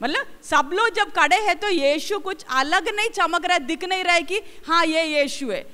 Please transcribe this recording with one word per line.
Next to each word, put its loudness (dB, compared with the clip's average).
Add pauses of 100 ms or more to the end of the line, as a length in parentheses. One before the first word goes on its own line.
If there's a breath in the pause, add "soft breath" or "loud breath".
मतलब -2 (180)
सब 2
लोग 2
जब 0
खड़े 4
हैं 0
तो -2
यीशु 0
कुछ -8
अलग 0
नहीं 0
चमक 0
रहा 2
है, 4
दिख -4
नहीं -2
रहा 2
है 4
कि -4 (260 loud breath)
हाँ 4
ये 2
यीशु -2
है। -6